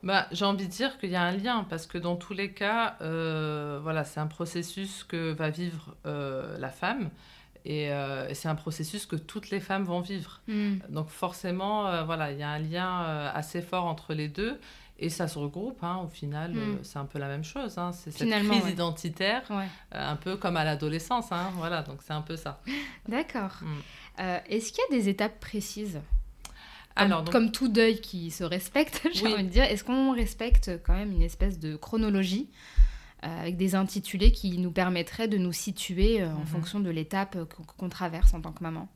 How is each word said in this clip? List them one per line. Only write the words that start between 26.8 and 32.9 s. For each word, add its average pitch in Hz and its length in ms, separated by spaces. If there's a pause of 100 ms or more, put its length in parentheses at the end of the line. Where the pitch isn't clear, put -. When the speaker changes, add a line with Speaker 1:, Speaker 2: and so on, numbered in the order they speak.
Speaker 2:
Comme, 202 80
Speaker 1:
Alors, 170 180
donc 170 80
Speaker 2:
comme 226 220
tout 262 160
deuil 220 320
qui 170 300
se 180 120
respecte, 185 640
<laughs> 339 60
j'ai 202 140
Speaker 1:
Oui. 220 80
Speaker 2:
envie 202 100
de 185 40
dire, 247 140
est-ce 208 220
qu'on 269 260
respecte 233 580 (160)
quand 180 80
même 202 200
une 170 80
espèce 170 360
de 156 200
chronologie, 208 720 (760)